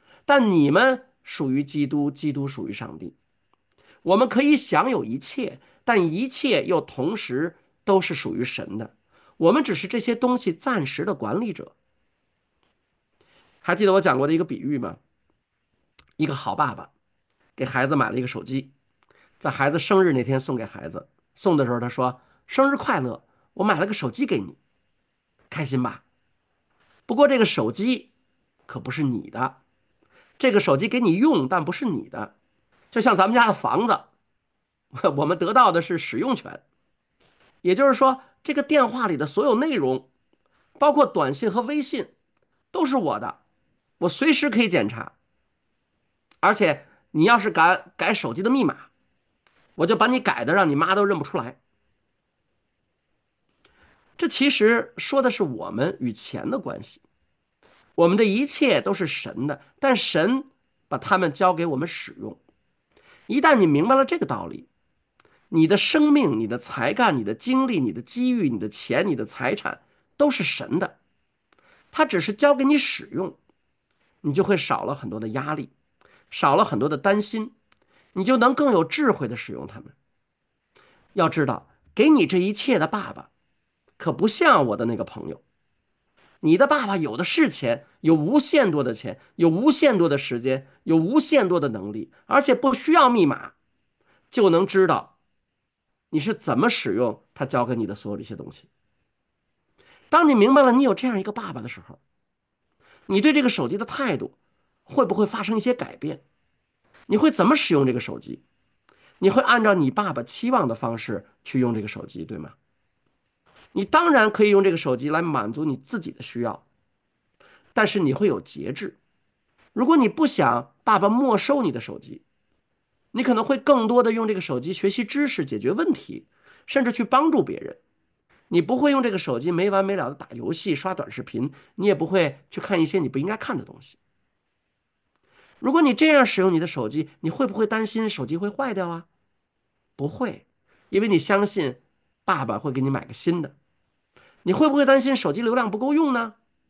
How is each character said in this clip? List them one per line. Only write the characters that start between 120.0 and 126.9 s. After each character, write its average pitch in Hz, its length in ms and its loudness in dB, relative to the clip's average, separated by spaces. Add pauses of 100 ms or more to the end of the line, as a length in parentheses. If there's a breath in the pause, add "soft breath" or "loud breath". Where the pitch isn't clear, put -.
不 311 180 0
想 123 560 0
爸 202 160 4
爸 196 100 2
没 233 300 2
收 277 240 0
你 175 80 -2
的 120 100 -6
手 - 160 -14
机， - 280 -20 (880)
你 247 100 -2
可 254 100 2
能 226 120 2
会 277 120 0
更 247 300 4
多 240 160 4
的 233 80 2
用 226 160 -2
这 214 80 0
个 185 60 -6
手 135 180 -4
机 151 140 -6
学 190 180 -2
习 233 140 -4
知 285 240 -2
识、 156 180 -4
解 127 100 -6
决 107 140 -2
问 302 220 0
题， - 340 -12 (400 soft breath)
甚 277 180 0
至 240 60 0